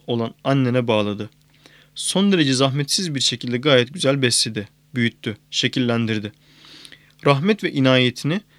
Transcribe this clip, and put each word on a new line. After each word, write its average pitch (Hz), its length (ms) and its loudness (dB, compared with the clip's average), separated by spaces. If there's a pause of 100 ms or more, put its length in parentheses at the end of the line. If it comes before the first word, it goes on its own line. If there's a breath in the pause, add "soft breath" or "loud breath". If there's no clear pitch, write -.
olan 117 280 -4 (100)
annene 127 440 0
bağladı. 104 420 -2 (640 soft breath)
Son 196 380 0
derece 147 220 4
zahmetsiz 143 600 0
bir 135 60 -4
şekilde 123 380 -2
gayet 123 360 4
güzel 135 280 0
besledi, 110 460 0 (260)
büyüttü, 117 420 -4 (140)
şekillendirdi. 117 840 -2 (920 loud breath)
Rahmet 156 380 2
ve 175 80 -4
inayetini 131 680 2 (180 soft breath)